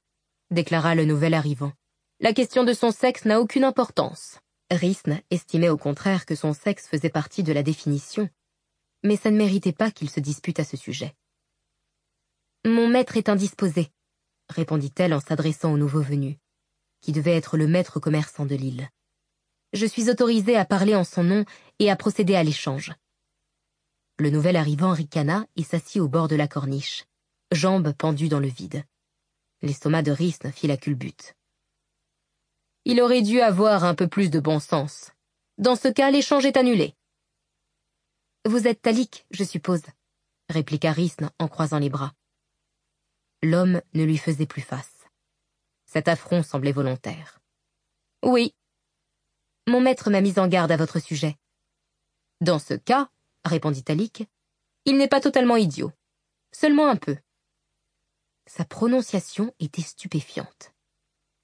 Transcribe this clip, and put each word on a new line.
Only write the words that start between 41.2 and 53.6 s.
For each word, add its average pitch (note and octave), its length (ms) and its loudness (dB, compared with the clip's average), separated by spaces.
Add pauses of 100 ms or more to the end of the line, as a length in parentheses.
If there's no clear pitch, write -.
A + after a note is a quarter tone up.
en E3 100 -2
croisant D3+ 320 -4
les C#3+ 100 0
bras. C#3 240 -6 (1300)
L'homme F3 380 2 (120)
ne D#3 100 0
lui D#3 140 2
faisait D3+ 300 -4
plus C3+ 160 -12
face. - 420 -14 (800)
Cet - 220 -4
affront E3+ 340 0
semblait C#3+ 300 -2
volontaire. « C3+ 680 -6 (840)
Oui. A#3+ 320 2 (1120)
Mon B3 140 4
maître B3+ 280 2
m'a G3 120 4
mis G3 180 2
en F#3 80 4
garde E3+ 240 2
à E3 60 2
votre D#3+ 220 -2
sujet. » « D3+ 380 -4 (1040)
Dans E3+ 160 2
ce - 160 -8
cas », C4 360 0 (360)
répondit D#3 380 -2